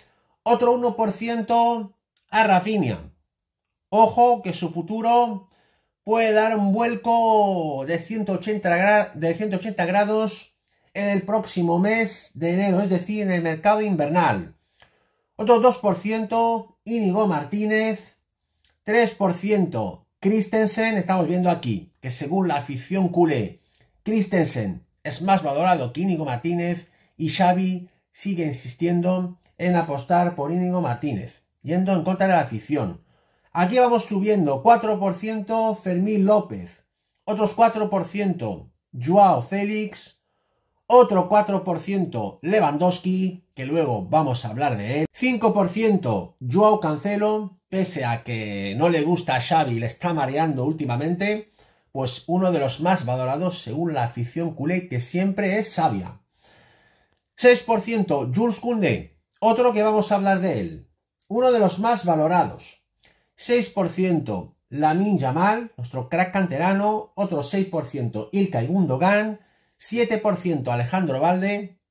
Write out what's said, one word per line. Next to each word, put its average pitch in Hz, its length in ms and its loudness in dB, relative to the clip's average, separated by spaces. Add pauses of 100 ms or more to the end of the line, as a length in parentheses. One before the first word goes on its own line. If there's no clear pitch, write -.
(420)
Otro 240 300 4
uno 240 240 0
por 214 160 0
ciento 233 840 -2 (380)
a 214 120 4
Rafinha. 180 680 0 (800)
Ojo 226 520 4
que 175 140 -6
su 170 160 -6
futuro 220 800 0 (540)
puede 220 300 2
dar 214 240 2
un 196 160 2
vuelco 214 1120 0
de 165 140 -2
ciento 202 340 -6
ochenta 185 440 -2
gra-, 208 360 4
de 165 220 -2
ciento 196 220 -4
ochenta 185 280 -4
grados 208 720 -2 (400)
en 202 140 -2
el 196 120 0
próximo 180 560 0
mes 220 560 0
de 165 200 -2
enero, 190 280 2
es 202 80 0
decir, 185 320 -2
en 190 100 -2
el 175 120 0
mercado 185 380 2
invernal. 147 760 0 (800)
Otro 220 260 4
dos 247 160 4
por 196 180 0
ciento, 226 880 -2
Íñigo 214 420 0
Martínez. 214 920 -2 (680)
Tres 220 280 2
por 185 220 0
ciento, 165 720 -2 (140)
Christensen. 220 800 0
Estamos 180 320 0
viendo 180 200 2
aquí 127 520 -2
que 127 100 -10
según 170 380 -2
la 147 60 0
afición 143 520 -2
culé, 156 540 2 (420)
Christensen 156 840 -2 (160)
es 139 200 -8
más 190 200 2
valorado 151 520 0
que 160 80 -6
Íñigo 170 240 -2
Martínez 170 640 -4 (260)
y 160 140 -4
Xavi 180 600 0 (220)
sigue 180 320 -4
insistiendo 175 920 -2 (200)
en 180 200 2
apostar 170 580 0
por 143 160 -4
Íñigo 180 300 0
Martínez, 120 600 -4 (200)
yendo 185 320 0
en 160 100 0
contra 185 240 0
de 185 60 4
la 165 80 4
afición. 113 600 -4 (520)
Aquí 185 260 2
vamos 240 260 4
subiendo, 190 560 0
cuatro 214 380 4
por 190 140 0
ciento 220 600 -2
Fermín 190 520 0
López, 196 580 0 (400)
otros 208 300 -2
cuatro 226 360 2
por 185 200 -2
ciento 139 640 -4 (200)
Joao 160 500 4
Félix, 202 760 -6 (680)
otro 208 440 6
cuatro 202 340 2
por 170 160 -4
ciento 127 640 -4
Lewandowski, 180 1120 0
que 131 120 -10
luego 131 400 -2
vamos 127 380 0
a 113 60 -8
hablar 123 280 -2
de 117 240 -4
él, 156 120 0
cinco 226 400 0
por 185 160 2
ciento 180 720 -2
Joao 202 400 4
Cancelo, 202 880 -2
pese 180 380 -4
a 117 180 -4
que 101 520 -6
no 156 140 2
le 160 140 2
gusta 165 320 -2
a 123 60 -2
Xavi, 135 380 0
le 117 60 -4
está 170 280 -6
mareando 143 500 -2
últimamente, 160 880 -4 (400)
pues 131 340 -6
uno 180 260 0
de 160 80 0
los 135 200 -2
más 165 260 0
valorados 131 560 -4
según 156 320 -6
la 127 120 -2
afición 156 500 -6
culé, 175 320 -4
que 123 140 -6
siempre 190 580 -2
es 214 120 -6
sabia. 104 500 -2 (1120)
Seis 247 260 6
por 220 200 0
ciento 165 520 -2
Jules 226 260 0
Koundé, 196 600 -2 (200)
otro 226 340 4
que 214 100 2
vamos 214 280 2
a 202 40 2
hablar 196 240 2
de 170 200 -2
él, 80 300 -10 (380)
uno 247 240 2
de 240 80 4
los 180 180 2
más 208 280 0
valorados. 160 800 0 (520)
Seis 240 340 0
por 180 200 -2
ciento 151 640 -2 (140)
Lamine 156 500 2
Yamal, 190 580 0
nuestro 123 320 -10
crack 180 220 0
canterano, 196 840 -2
otro 175 280 -4
seis 196 240 -2
por 156 180 -4
ciento 117 460 -6
Ilkay 170 360 0
Gundogan, 190 720 0 (340)
siete 233 420 -2
por 208 200 0
ciento 135 340 -2
Alejandro 135 500 -2
Balde, 190 580 -2 (120)